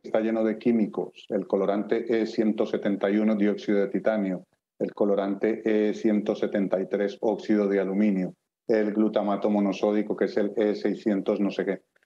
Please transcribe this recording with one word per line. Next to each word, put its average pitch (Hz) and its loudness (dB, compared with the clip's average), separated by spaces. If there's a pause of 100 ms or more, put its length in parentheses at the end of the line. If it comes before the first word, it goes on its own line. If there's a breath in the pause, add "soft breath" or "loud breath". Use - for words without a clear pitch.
está - -2
lleno 110 0
de 110 0
químicos, 110 0
el 98 -2
colorante 104 0
E 107 0
ciento 110 0
setenta 101 -2
y 104 2
uno, 110 2
dióxido 101 0
de 98 2
titanio, 98 -2 (340)
el 107 -4
colorante 101 0
E 107 2
ciento 104 0
setenta 98 -2
y 95 -6
tres 101 -2
óxido 104 0
de 98 2
aluminio, 95 0 (340)
el 107 2
glutamato 107 0
monosódico, 101 0
que - 0
es - -2
el 104 0
E 107 2
seiscientos 101 -2
no 98 0
sé 95 -4
qué. 120 -4 (240)